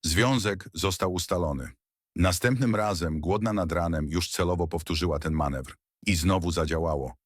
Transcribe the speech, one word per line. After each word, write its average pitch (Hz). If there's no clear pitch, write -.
Związek 101
został 92
ustalony. 82
Następnym 117
razem, 87
głodna 104
nad 90
ranem, 82
już 87
celowo 87
powtórzyła 82
ten 80
manewr. 71
I 101
znowu 87
zadziałało. 80